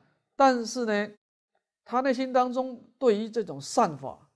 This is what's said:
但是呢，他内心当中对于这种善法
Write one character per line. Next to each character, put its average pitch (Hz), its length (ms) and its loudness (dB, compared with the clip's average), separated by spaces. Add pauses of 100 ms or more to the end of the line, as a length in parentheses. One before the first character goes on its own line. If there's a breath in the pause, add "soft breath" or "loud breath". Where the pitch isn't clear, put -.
(360)
但 254 300 4
是 240 200 -6
呢， 208 300 -2 (680)
他 247 180 -2
内 269 100 2
心 254 220 -2
当 254 180 2
中 254 320 -6 (140)
对 214 220 4
于 226 100 -6
这 220 140 -4
种 147 180 -10
善 180 340 0
法 131 400 -14